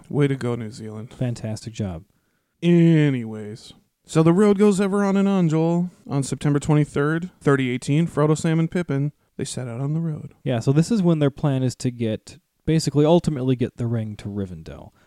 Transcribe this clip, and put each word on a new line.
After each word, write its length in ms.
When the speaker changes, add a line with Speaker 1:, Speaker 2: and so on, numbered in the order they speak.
Speaker 1:
way 200
to 80
go, 180
New 160
Zealand. 420
Speaker 2:
Fantastic 600
job. 320
Speaker 1:
Anyways. 1080
So 160
the 100
road 260
goes 220
ever 240
on 120
and 120
on, 200
Joel. 420
On 140
September 360
twenty-third, 720
thirty 300
eighteen, 360
Frodo, 300
Sam, 220
and 120
Pippin, 420
they 80
set 240
out 120
on 140
the 60
road. 340
Speaker 2:
Yeah, 160
so 120
this 180
is 120
when 160
their 120
plan 320
is 140
to 140
get, 480
basically, 400
ultimately 520
get 200
the 100
ring 300
to 120
Rivendell. 640